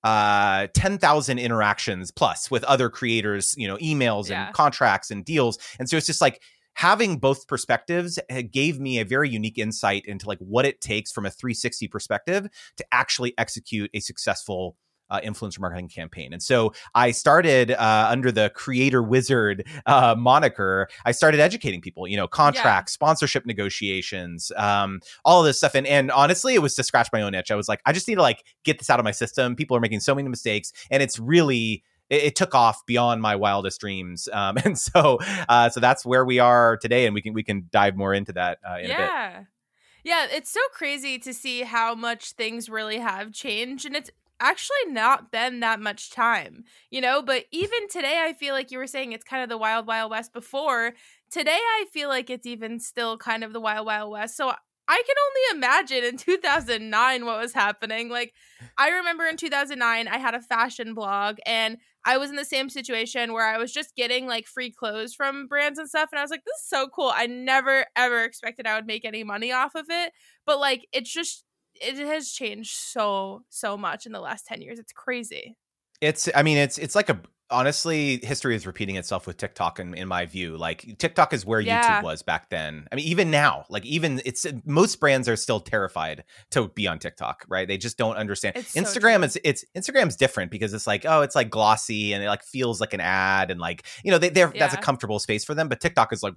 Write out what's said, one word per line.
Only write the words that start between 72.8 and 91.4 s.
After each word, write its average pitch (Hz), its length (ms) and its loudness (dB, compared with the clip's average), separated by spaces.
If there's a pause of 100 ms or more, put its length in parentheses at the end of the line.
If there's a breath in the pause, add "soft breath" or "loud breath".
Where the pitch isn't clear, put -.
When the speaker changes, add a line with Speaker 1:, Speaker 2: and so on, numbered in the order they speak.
Speaker 2:
so 202 280 -8
much 196 300 -8
in 220 40 -16
the 202 80 -12
last - 280 -12
ten - 120 -14
years. 233 200 -16
It's 214 120 -20
crazy. 233 640 -10 (460)
Speaker 1:
It's, 151 320 0
I 143 80 6
mean, 147 160 4
it's, 143 220 0
it's 151 160 -6
like 208 140 2
a, 104 100 0 (320)
honestly, 143 720 0
history 123 320 -2
is 90 100 -6
repeating 95 300 -8
itself 92 320 -6
with 90 80 -10
TikTok - 440 -6
in, 90 160 -10
in 92 120 -10
my 90 180 -4
view. 85 300 -8
Like, 82 420 -8
TikTok 151 360 2
is 107 120 -6
where 110 140 0
Speaker 2:
Yeah. 226 400 2
Speaker 1:
YouTube 101 40 -6
was 80 180 -6
back - 280 -4
then. 78 400 -8
I - 60 -8
mean, 147 100 -6
even 170 260 0
now, 143 380 2
like, 101 160 -8
even 147 380 -2
it's, - 220 -6 (200)
most 156 360 2
brands 135 260 4
are 113 80 2
still 107 240 -2
terrified 80 640 -4 (280 soft breath)
to 110 180 0
be 98 180 -4
on 82 120 -2
TikTok, - 500 -8
right? 92 180 -2
They 98 100 -4
just 113 200 -8
don't 113 180 0
understand. 101 400 -6
Speaker 2:
It's 247 160 -10
so 160 100 -2
Speaker 1:
Instagram 214 360 4
Speaker 2:
true. 175 80 4
Speaker 1:
is, - 180 -4
it's, 143 220 0 (100)
Instagram's 196 400 0
different 101 360 0
because 104 220 -4
it's 110 140 -6
like, 104 180 -2
oh, 156 160 4
it's, 139 140 0
like, 120 140 2